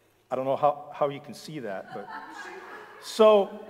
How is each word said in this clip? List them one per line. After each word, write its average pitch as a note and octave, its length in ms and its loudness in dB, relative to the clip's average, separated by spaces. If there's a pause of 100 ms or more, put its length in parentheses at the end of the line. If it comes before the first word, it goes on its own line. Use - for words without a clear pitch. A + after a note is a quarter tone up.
(300)
I B2+ 60 -4
don't C3 80 -4
know C3+ 120 0
how, D3 360 0
how D3 160 0
you C#3 120 -10
can A2+ 140 -16
see - 260 -14
that, G2+ 340 -10
but. G3+ 140 -12 (920)
So G#3+ 680 4